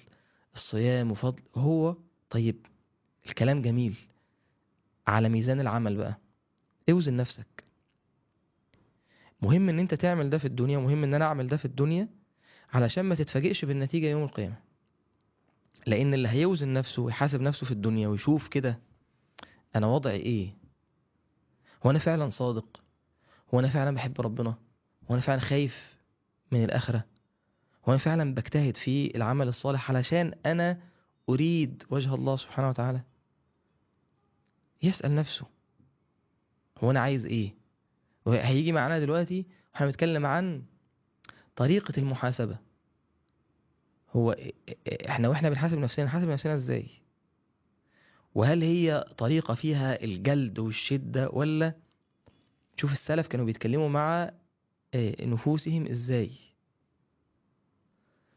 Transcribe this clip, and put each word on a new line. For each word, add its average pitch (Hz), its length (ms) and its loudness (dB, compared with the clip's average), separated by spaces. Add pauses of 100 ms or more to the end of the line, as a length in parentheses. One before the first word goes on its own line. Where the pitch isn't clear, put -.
(540)
الصيام 120 580 -2
وفضل، 123 300 -4 (140)
هو 160 420 2 (320)
طيب 113 360 0 (600)
الكلام 135 360 2
جميل، 117 360 0 (1120)
على 110 220 4
ميزان 117 300 2
العمل 110 380 0
بقى 101 220 -4 (720)
اوزن 160 280 4
نفسك. - 460 -6 (1800)
مهم 175 280 4
إن 160 100 2
أنت 185 140 0
تعمل 165 360 0
ده 156 80 0
في 143 80 -2
الدنيا، 127 320 0
مهم 139 260 2
إن 139 100 0
أنا 151 120 2
أعمل 143 220 -2
ده 147 100 0
في - 80 -4
الدنيا 151 440 0 (640)
علشان 123 320 2
ما 180 100 0
تتفاجئش 139 500 0
بالنتيجة 139 420 -2
يوم 147 160 0
القيامة. 110 320 -6 (1300)
لأن 127 260 2
اللي 131 140 2
هيوزن 143 460 0
نفسه 131 280 -2
ويحاسب 127 400 0
نفسه 143 240 -2
في 127 60 -4
الدنيا 110 360 0
ويشوف 139 400 0
كده 127 320 -2 (960)
أنا 107 120 2
وضعي 127 300 0
إيه، 101 360 -2 (1300)
هو 127 40 8
أنا 151 100 4
فعلًا 156 300 0
صادق، 117 540 -4 (720)
هو 123 60 6
أنا 131 80 4
فعلًا 139 280 0
بحب 127 260 -4
ربنا، 117 280 -2 (640)
هو - 40 2
أنا 127 60 2
فعلًا 135 200 0
خايف - 560 -2 (540)
من 117 120 4
الآخرة، 117 420 -2 (800)
هو 120 80 4
أنا 135 40 4
فعلًا 156 360 0
بجتهد 127 440 0
في 139 380 -2
العمل 123 320 0
الصالح 135 440 -2
علشان 160 420 2 (120)
أنا 170 360 0 (480)
أريد 147 600 0
وجه 135 260 0
الله 131 220 0
سبحانه 131 320 -4
وتعالى. 127 320 -2 (1800)
يسأل 151 320 2
نفسه 147 300 -4 (1400)
هو 120 80 4
أنا 135 80 4
عايز 127 260 0
إيه؟ 107 300 -2 (720)
وهيجي 131 460 2
معانا 156 280 2
دلوقتي 175 460 0 (280)
وإحنا 143 140 0
بنتكلم 151 380 0
عن 160 380 -2 (920)
طريقة 175 420 2
المحاسبة. 123 600 -2 (1500)
هو 117 200 2
إ-، - 400 -10 (180)
إ-، - 200 -8
إحنا 117 200 0
وإحنا 151 200 2
بنحاسب 151 280 0
نفسنا، 143 280 -2
نحاسب 165 220 -2
نفسنا 151 280 -2
إزاي؟ 123 320 -4 (1500)
وهل 143 280 4
هي 165 420 2 (120)
طريقة 135 360 0
فيها 135 500 -2
الجلد 110 560 0
والشدة، 131 720 -2
ولا 156 440 0 (1040)
شوف 143 140 0
السلف 156 360 -2
كانوا 127 180 -2
بيتكلموا 123 440 0
مع، 160 420 0 (640)
آه، 117 320 -2
نفوسهم 151 640 0
إزاي؟ 120 440 -2 (2000)